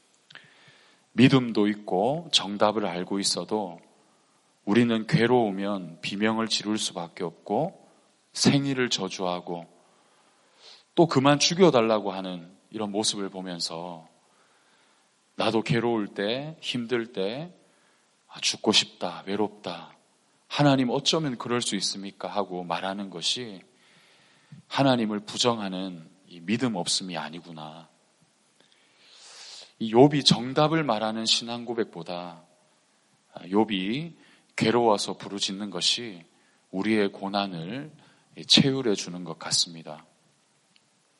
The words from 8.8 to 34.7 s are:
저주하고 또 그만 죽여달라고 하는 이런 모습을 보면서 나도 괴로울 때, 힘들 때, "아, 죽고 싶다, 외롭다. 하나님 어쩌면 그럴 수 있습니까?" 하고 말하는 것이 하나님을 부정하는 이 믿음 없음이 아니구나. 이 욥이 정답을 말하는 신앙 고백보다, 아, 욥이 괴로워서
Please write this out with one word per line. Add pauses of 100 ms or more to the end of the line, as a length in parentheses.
저주하고 (1300)
또
그만
죽여달라고
하는 (200)
이런
모습을
보면서 (1300)
나도
괴로울
때,
힘들
때, (760)
"아,
죽고
싶다,
외롭다. (500)
하나님
어쩌면
그럴
수
있습니까?"
하고
말하는
것이 (1080)
하나님을
부정하는 (160)
이
믿음
없음이
아니구나. (1900)
이
욥이
정답을
말하는
신앙
고백보다, (920)
아,
욥이 (400)
괴로워서